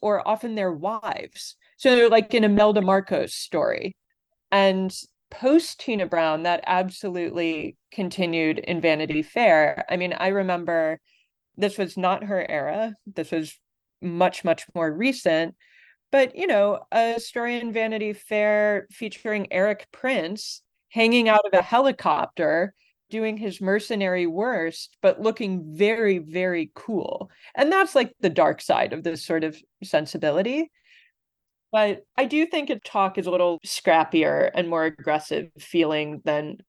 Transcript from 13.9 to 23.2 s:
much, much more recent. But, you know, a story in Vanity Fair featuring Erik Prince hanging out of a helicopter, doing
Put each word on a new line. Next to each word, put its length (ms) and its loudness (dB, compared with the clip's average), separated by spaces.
much, 420 0
much 300 -2
more 180 -2
recent. 640 0
But, 240 2
you 100 -4
know, 340 2
a 280 2
story 400 -6
in 120 -8
Vanity 400 -2
Fair 800 0
featuring 640 -6
Erik 400 0
Prince 680 -6
hanging 380 4
out 160 6
of 80 0
a 100 6
helicopter, 1080 0
doing 260 -4